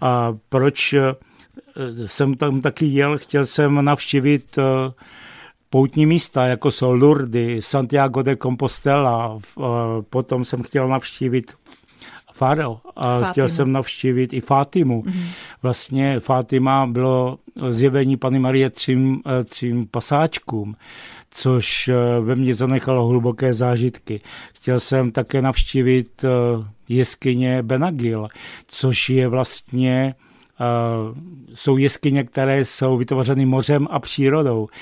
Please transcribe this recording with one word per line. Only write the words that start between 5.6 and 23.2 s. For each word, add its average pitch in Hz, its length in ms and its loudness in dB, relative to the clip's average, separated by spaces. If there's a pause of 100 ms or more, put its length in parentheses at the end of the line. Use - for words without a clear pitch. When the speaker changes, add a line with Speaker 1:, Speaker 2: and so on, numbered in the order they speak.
Speaker 1:
poutní 139 360 4
místa, 156 400 2
jako 127 240 0
jsou 127 220 0
Lourdes, 120 720 2
Santiago 135 560 0
de 135 140 0
Compostela, 123 1040 0
v-, - 220 -20
eh, 117 500 -2
potom 127 340 -2
jsem 120 180 -6
chtěl 131 260 -2
navštívit 127 640 -4 (800)
Faro. 135 480 0 (160)
A 123 200 -2
chtěl 120 80 2
Speaker 2:
Fátimu. 135 240 0
Speaker 1:
jsem 135 240 0
navštívit 127 600 -2
i 131 80 -4
Fátimu. 139 680 2
Speaker 2:
Mhm. 180 180 -4 (380)
Speaker 1:
Vlastně 131 580 -2
Fátima 131 640 2
bylo 127 520 0 (300)
zjevení 131 480 2
Panny 131 220 0
Marie 131 320 2
třím, 131 560 0
eh, 127 180 -2
třím 120 420 -4
pasáčkům, 117 880 -4 (560)
což, - 580 -2
eh, 120 320 2
ve 117 160 0
mně 127 180 0
zanechalo 127 520 0
hluboké 123 460 0